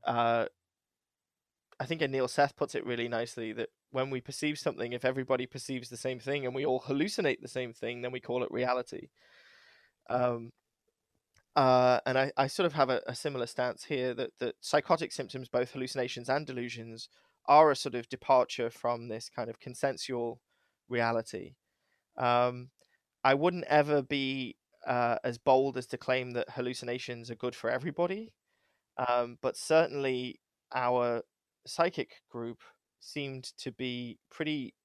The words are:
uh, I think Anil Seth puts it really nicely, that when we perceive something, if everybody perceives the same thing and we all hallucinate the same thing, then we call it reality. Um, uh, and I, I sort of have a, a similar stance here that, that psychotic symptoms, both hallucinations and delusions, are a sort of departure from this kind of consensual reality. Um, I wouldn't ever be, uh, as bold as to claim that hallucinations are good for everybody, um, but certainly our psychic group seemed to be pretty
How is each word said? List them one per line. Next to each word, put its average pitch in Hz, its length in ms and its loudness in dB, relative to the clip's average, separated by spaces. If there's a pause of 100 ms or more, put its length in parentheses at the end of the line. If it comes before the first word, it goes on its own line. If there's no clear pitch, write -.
uh, 117 440 2 (1300)
I 131 60 -4
think 160 160 -4
Anil 135 280 0
Seth 143 260 2
puts 143 200 -2
it - 100 -2
really 120 220 -2
nicely, 117 460 -4
that 113 160 -4 (220)
when 131 180 -2
we 131 120 -4
perceive 147 360 -4
something, 120 360 -4
if 123 120 -6
everybody 131 400 0
perceives 127 440 -10
the 123 80 -14
same 127 220 -6
thing 135 260 -2
and 127 80 -2
we 135 120 -4
all 127 160 0
hallucinate 151 600 0
the - 60 -14
same 127 260 -6
thing, 120 280 -8
then 127 100 -4
we 127 80 -6
call 123 240 -2
it - 80 -4
reality. 127 580 -2 (1000)
Um, 120 420 -2 (1040)
uh, 127 500 6
and 131 120 2
I, 135 180 2
I 135 120 2
sort 180 180 0
of 151 80 0
have 139 160 4
a, 127 180 0
a 123 80 -6
similar 131 300 -4
stance - 400 -4
here 127 280 -2
that, 120 260 -6
that 123 200 -4
psychotic 156 520 0
symptoms, 131 360 -8
both 123 240 -2
hallucinations 123 580 -6
and 147 160 0
delusions, 120 600 -10 (400)
are 151 240 10
a 135 40 4
sort 123 200 -6
of 120 140 -4
departure 123 600 4
from 120 380 -4
this 113 260 -8
kind 117 160 -6
of - 100 -14
consensual 123 840 -4 (480)
reality. 117 680 -2 (640)
Um, 123 520 2 (540)
I 135 120 8
wouldn't 175 300 2
ever 147 360 6
be, 135 560 -4 (280)
uh, 120 380 2
as 120 140 -2
bold 135 400 4
as 127 100 -8
to - 100 -6
claim 127 340 -2
that 120 200 -4
hallucinations 123 800 -6
are 113 40 -8
good - 200 -4
for 113 140 -4
everybody, 175 640 -2 (640)
um, 120 440 0
but - 160 -2
certainly 139 840 2 (340)
our 123 480 0 (440)
psychic - 640 -2
group 117 300 -10 (400)
seemed 135 460 -10 (120)
to - 140 -8
be 123 480 -8 (100)
pretty 151 440 -6 (120)